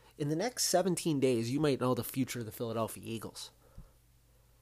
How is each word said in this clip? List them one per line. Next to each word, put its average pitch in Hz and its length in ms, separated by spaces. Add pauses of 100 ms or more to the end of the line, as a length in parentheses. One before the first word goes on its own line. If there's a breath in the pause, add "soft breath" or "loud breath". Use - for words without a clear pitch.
(180 soft breath)
in 147 120
the 156 60
next 208 300
seventeen 175 540
days, 120 320
you 143 80
might 143 220
know 127 120
the 117 100
future 131 360
of 117 60
the 104 60
Philadelphia 110 540
Eagles. 110 460 (1120 soft breath)